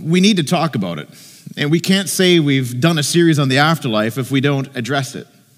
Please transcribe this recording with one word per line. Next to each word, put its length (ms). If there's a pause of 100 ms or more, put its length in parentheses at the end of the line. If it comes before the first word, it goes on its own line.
we 200
need 160
to 60
talk 320
about 240
it. 100 (480)
And 120
we 120
can't 260
say 320
we've 400
done 180
a 60
series 360
on 100
the 80
afterlife 600
if 140
we 80
don't 360
address 400
it. 120 (300)